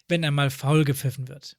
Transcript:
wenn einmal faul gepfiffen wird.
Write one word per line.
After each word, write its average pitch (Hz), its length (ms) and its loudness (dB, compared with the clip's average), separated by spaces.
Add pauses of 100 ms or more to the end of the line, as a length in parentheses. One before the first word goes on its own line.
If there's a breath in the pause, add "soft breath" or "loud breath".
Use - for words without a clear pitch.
wenn 170 180 0
einmal 143 240 2
faul 151 340 2
gepfiffen 135 440 -2
wird. - 320 -18